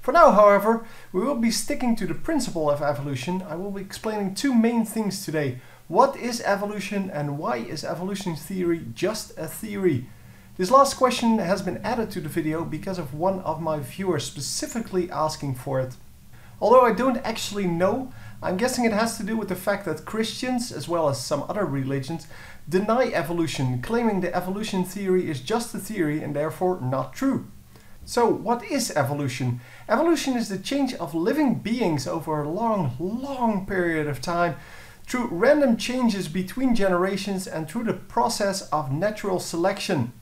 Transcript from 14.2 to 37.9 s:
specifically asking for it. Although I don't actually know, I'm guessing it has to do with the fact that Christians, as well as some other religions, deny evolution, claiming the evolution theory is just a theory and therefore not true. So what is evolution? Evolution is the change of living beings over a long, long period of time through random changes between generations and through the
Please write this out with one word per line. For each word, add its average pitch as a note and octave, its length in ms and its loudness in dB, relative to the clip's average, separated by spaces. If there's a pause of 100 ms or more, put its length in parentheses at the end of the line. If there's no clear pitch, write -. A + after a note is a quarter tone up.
specifically F#3 840 -4
asking D3 460 -2
for C3+ 240 -4
it. B2+ 160 -4 (680)
Although A#3+ 200 10
I A#3+ 120 6
don't A#3 260 2
actually G3+ 500 -2
know, G3+ 440 0 (300)
I'm F3 140 -2
guessing B3 280 0
it A3+ 80 4
has A3 260 0
to G#3+ 40 -6
do A3 140 -2
with G3+ 120 -2
the F3+ 60 -2
fact G3 300 -2
that D#3 200 -4
Christians, A#3 680 -2
as C#3+ 160 -8
well E3 200 2
as C3 160 -2
some C#3+ 240 -2
other F#3+ 160 -2
religions, C#3 640 -4 (420)
deny G#3+ 440 2
evolution, D3+ 680 -2
claiming A3 400 0
the F3 140 -2
evolution F#3 500 -2
theory F#3 460 0
is C3+ 100 -6
just A#3 360 -2
a - 20 -6
theory D#3+ 460 -2
and C#3+ 100 -6
therefore D#3 460 -2
not B2+ 320 -2
true. C4 340 -2 (580)
So A#3 220 2
what G#3+ 380 0
is C4+ 320 -2
evolution? C3+ 640 0 (280)
Evolution C#4 480 2
is A3 120 -2
the F#3+ 100 -4
change C4+ 360 0
of E3 200 -8
living A3 460 2
beings F#3+ 480 0
over D#3 340 -2
a D3 80 -4
long, G3 480 0
long A3+ 680 -2
period E3+ 440 0
of C3+ 120 -4
time F3 360 0 (500)
through B3 220 -2
random B3 480 6
changes A3+ 500 0
between F#3+ 480 0
generations F#3+ 720 2
and D#3+ 220 -6
through A#3+ 160 -4
the G#3+ 100 0